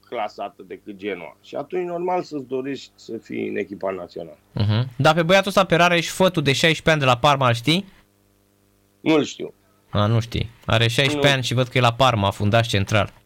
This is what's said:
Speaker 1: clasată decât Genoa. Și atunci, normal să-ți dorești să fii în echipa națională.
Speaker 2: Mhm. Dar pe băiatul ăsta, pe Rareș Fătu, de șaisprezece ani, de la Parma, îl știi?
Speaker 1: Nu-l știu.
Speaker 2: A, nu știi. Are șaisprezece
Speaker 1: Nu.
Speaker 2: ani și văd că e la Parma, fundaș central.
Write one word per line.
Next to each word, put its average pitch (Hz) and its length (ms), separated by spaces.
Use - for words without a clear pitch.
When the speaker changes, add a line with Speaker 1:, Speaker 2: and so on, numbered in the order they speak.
Speaker 1:
clasată 107 580
decât 98 280
Genoa. 90 460
Și - 140
atunci, 180 320
normal 175 360
să-ți 143 240
dorești 131 480
să 113 220
fii 110 300
în 104 80
echipa 98 360
națională. 87 460
Speaker 2:
Mhm. 110 360
Dar 151 160
pe 170 100
băiatul 190 240
ăsta, 196 180
pe 170 100
Rareș 170 340
Fătu, 180 320
de 139 100
șaisprezece 156 380
ani, 156 100
de 139 60
la 127 120
Parma, 135 300
îl 120 60
știi? 160 320
Speaker 1:
Nu-l 151 240
știu. - 300
Speaker 2:
A, 104 160
nu 113 140
știi. - 300
Are 113 220
șaisprezece 143 400
Speaker 1:
Nu. 139 60
Speaker 2:
ani 131 100
și 117 100
văd 127 140
că - 100
e 127 40
la 117 120
Parma, 117 380
fundaș 113 360
central. 98 460